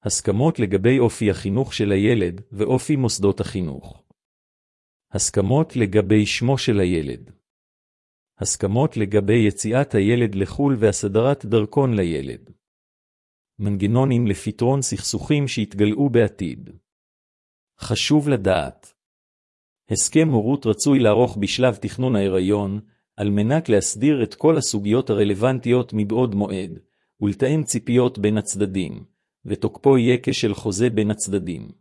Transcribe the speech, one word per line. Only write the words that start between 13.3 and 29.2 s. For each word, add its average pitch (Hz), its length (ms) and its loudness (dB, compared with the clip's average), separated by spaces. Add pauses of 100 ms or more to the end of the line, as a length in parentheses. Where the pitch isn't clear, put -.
מנגנונים 110 680 2
לפתרון 120 560 0
סכסוכים 131 680 -2
שיתגלעו 107 600 0
בעתיד. 98 600 -2 (1080)
חשוב 143 480 0
לדעת. 95 680 -2 (960)
הסכם 156 380 2
הורות 123 380 0
רצוי 131 320 2
לערוך 110 380 4
בשלב 110 380 0
תכנון 123 420 -4
ההיריון, 98 640 0 (360)
על 104 140 -2
מנת 113 380 0
להסדיר 120 540 2
את - 120 -4
כל 160 220 4
הסוגיות 110 540 -2
הרלוונטיות 120 840 0
מבעוד 107 420 0
מועד, 95 440 -4 (420)
ולתאם 131 440 0
ציפיות 123 540 0
בין 104 200 0
הצדדים, 95 680 -4 (400)